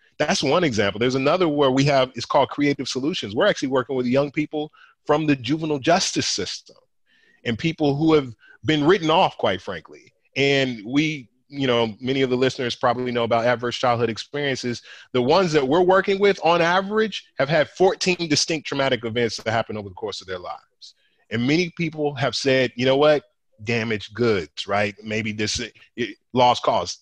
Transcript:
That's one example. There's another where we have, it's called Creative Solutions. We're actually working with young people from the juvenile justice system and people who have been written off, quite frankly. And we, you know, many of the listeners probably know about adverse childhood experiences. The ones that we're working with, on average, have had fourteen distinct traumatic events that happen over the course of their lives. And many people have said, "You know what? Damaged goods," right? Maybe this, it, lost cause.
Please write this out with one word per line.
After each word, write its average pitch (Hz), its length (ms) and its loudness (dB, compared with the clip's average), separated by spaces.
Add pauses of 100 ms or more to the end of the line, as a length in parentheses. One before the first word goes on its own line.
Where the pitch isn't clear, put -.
(180)
That's 156 260 0
one 165 220 2
example. 104 340 0
There's 127 160 0
another 156 320 2
where 143 240 2
we 135 140 2
have, 131 300 2
it's 120 100 -10
called 135 240 2
Creative 143 380 -2
Solutions. 131 480 -6
We're 180 120 2
actually 151 220 -2
working 131 260 -2
with 127 100 -2
young 127 260 0
people 151 400 -6 (340)
from 151 220 2
the 147 80 4
juvenile 147 440 -4
justice 165 480 0
system - 500 -8 (680)
and 117 120 -4
people 151 380 0
who 156 180 2
have 135 200 2 (320)
been 151 180 0
written 165 260 4
off, 165 280 2
quite 104 240 -2
frankly. 78 500 -14 (240)
And 135 500 0
we, 143 440 -2 (180)
you 139 200 -4
know, 117 340 2
many 135 220 0
of 127 80 0
the 127 40 0
listeners 127 400 -2
probably 127 360 -2
know 120 120 -2
about 113 220 0
adverse 120 320 0
childhood 120 320 0
experiences. 127 720 -6 (320)
The 127 80 2
ones 160 320 2
that 143 120 2
we're 165 180 4
working 190 360 2
with, 202 240 2
on 170 160 4
average, 196 800 0
have 135 100 0
had 151 220 2
fourteen 180 580 0
distinct 151 400 -2
traumatic 135 380 -2
events 113 320 -2
that 110 140 -6
happen 110 260 -2
over 101 100 -10
the 92 80 -16
course 101 260 -10
of 90 60 -20
their 92 120 -10
lives. - 560 -18 (340)
And 117 180 -2
many 170 300 0
people 156 380 -4
have 131 200 -2
said, 131 400 0
"You 127 120 0
know 135 100 4
what? 151 260 4 (400)
Damaged 110 520 -4
goods," 107 520 -2
right? 104 360 0
Maybe 110 300 -4
this, 107 280 -4 (340)
it, 113 220 -6 (160)
lost 123 300 4
cause. 101 380 -2